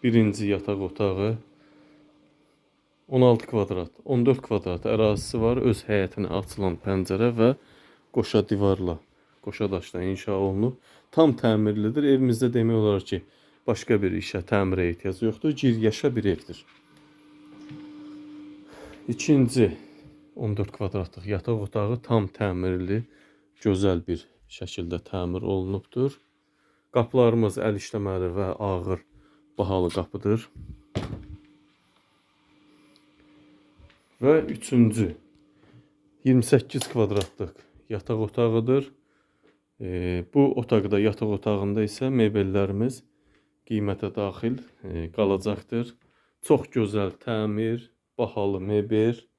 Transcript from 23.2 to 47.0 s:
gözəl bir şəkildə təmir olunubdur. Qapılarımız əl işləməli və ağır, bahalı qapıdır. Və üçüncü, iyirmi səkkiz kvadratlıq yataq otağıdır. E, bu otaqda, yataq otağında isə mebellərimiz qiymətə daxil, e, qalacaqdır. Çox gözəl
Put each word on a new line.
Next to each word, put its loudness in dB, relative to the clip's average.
gözəl 2
bir -6
şəkildə -10
təmir -6
olunubdur. -4
Qapılarımız 2
əl 0
işləməli -4
və -2
ağır, -4
bahalı 0
qapıdır. -2
Və 6
üçüncü, 4
iyirmi 6
səkkiz 0
kvadratlıq -2
yataq -6
otağıdır. 0
E, -4
bu 6
otaqda, 2
yataq 0
otağında -2
isə -4
mebellərimiz 0
qiymətə -2
daxil, -4
e, -8
qalacaqdır. -2
Çox 2
gözəl -2